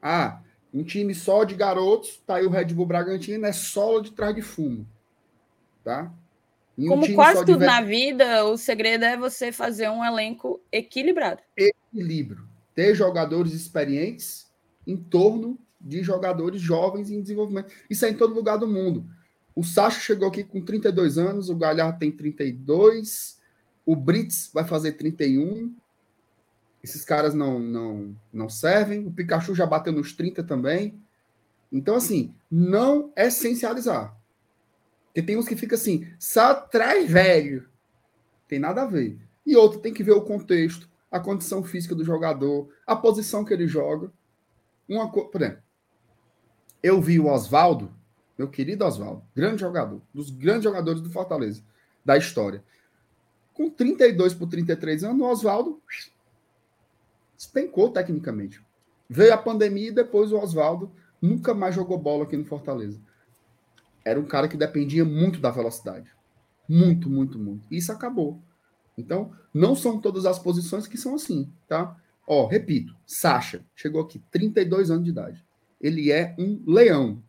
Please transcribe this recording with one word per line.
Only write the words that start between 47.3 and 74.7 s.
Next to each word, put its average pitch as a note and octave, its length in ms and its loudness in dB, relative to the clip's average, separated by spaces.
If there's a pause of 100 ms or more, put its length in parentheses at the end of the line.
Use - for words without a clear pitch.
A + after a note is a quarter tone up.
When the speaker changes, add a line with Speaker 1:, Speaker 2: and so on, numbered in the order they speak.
Speaker 1:
meu C3+ 140 -8
querido F#3 340 -4
Osvaldo, G#2+ 400 -6 (100)
grande F#3+ 280 -2
jogador, C#3 400 -6 (100)
dos C#3+ 160 -12
grandes E3 360 0
jogadores E3+ 360 -2
do E3 80 -12
Fortaleza, E3+ 560 -6 (400)
da C#3 140 6
história. G2+ 440 -4 (920)
Com D#4 160 -4
trinta B3+ 360 2
e A#3+ 60 8
dois F3+ 220 2
por E3+ 140 -8
trinta E3+ 260 -2
e - 20 -12
três D#3+ 260 -4
anos, A#3+ 200 0
o - 20 2
Osvaldo A#3 580 -2 (1500)
Despencou B3 540 0
tecnicamente. B2+ 760 -6 (440)
Veio G3+ 260 6
a G#3+ 40 0
pandemia G#3+ 500 -2
e A3 60 -10
depois G#3+ 380 2
o G#3+ 60 0
Oswaldo F3 520 -2 (300)
nunca A3+ 340 0
mais F#3 200 -2
jogou F3+ 240 -2
bola D3 260 -2
aqui D3 120 -8
no C#3+ 80 -4
Fortaleza. A#2+ 560 -10 (1040)
Era A#2+ 160 0
um D3 60 -6
cara D3 220 -2
que E3 80 -8
dependia D3+ 480 0
muito D#3+ 360 0
da D3 100 0
velocidade. A2+ 600 -8 (580)
Muito, E3+ 400 4
muito, C3+ 300 -2
muito. G#2 320 -10
Isso E3+ 220 -6
acabou. A3 500 -6 (540)
Então, F3+ 360 -8 (200)
não F#3+ 220 4
são A#3 260 -2
todas F#3+ 260 -2
as F3+ 120 0
posições F3+ 480 -4
que - 100 -16
são B3+ 180 -6
assim, D#3+ 380 -6 (140)
tá? E3+ 300 -4 (300)
Ó, C#3 200 4
repito, D3+ 480 -2 (120)
Sacha - 580 -2 (100)
chegou D#3 260 -4
aqui, - 300 -10
trinta G#3+ 300 0
e F#3+ 40 2
dois F3+ 260 0